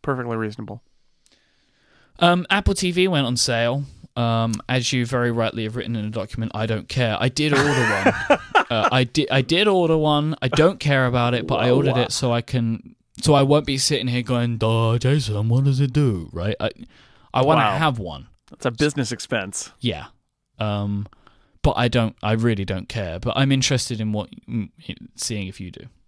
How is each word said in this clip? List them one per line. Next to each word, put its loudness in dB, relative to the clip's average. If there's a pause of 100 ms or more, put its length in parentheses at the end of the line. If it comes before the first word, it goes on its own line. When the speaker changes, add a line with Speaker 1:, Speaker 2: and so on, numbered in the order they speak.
Speaker 1:
Perfectly -4
reasonable. -8 (1400)
Speaker 2:
Um, 4
Apple 2
T -2
V 2
went 2
on -2
sale. 0 (320)
Um, 0 (160)
as -2
you 0
very 0
rightly -2
have -6
written -6
in -4
a -6
document, -4
I -2
don't -4
care. 0
I 2
did 0
order 2 (260)
one. 4
Speaker 1:
<laughs> -20 (200)
Speaker 2:
Uh, 2
I 4
di-, -2
I 2
did 2
order 4
one. 2
I -2
don't 4
care 2
about 2
it, -4
but -2
I 2
ordered 4
Speaker 1:
Whoa. 2
Speaker 2:
it -4
so -2
I 0
can, -4 (260)
so 6
I 6
won't 4
be -2
sitting 0
here 0
going, -2
"Duh, 2
Jason, 0
what 4
does 4
it 2
do?" 0
Right? -4
I, -4 (640)
I 2
wanna 4
Speaker 1:
Wow. 2
Speaker 2:
have 0
one. -10 (200)
Speaker 1:
That's -16
a 0
business 0
expense. -6
Speaker 2:
Yeah. -4 (500)
Um, -4 (560)
but 2
I 2
don't, 0
I 0
really 0
don't -8
care. -6
But -4
I'm 2
interested 0
in -2
what, -4 (200)
mm, -4 (440)
seeing -6
if -14
you -12
do. -18 (220)